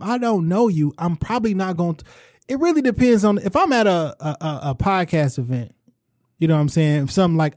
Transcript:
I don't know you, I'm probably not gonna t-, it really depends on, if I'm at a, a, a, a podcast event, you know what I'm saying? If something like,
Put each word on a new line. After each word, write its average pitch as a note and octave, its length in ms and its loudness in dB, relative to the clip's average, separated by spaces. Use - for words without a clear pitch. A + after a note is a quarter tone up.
I A#3 160 -4
don't A3 280 0
know G#3+ 220 2
you, D3+ 300 0
I'm E3+ 180 -2
probably A3 380 -2
not F#3 240 -4
gonna E3+ 160 0
t-, - 100 -20
it C4+ 100 -4
really D#4 240 2
depends A#3+ 420 4
on, G#3 140 4
if G3 180 -2
I'm E4 160 2
at A3+ 140 2
a, E3+ 340 0
a, D#3 240 -6
a, D3+ 160 -4
a B2+ 40 -2
podcast E3 640 0
event, B2 360 -6
you D#3+ 100 -2
know D#3+ 100 4
what D3+ 40 2
I'm D3 80 0
saying? D3+ 360 0
If - 80 -6
something F3 260 2
like, D#3 180 0